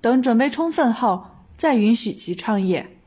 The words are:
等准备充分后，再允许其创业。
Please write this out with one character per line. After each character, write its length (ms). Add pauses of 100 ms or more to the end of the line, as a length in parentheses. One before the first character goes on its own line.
等 180
准 160
备 140
充 200
分 220
后， 360 (280)
再 200
允 200
许 160
其 220
创 260
业。 460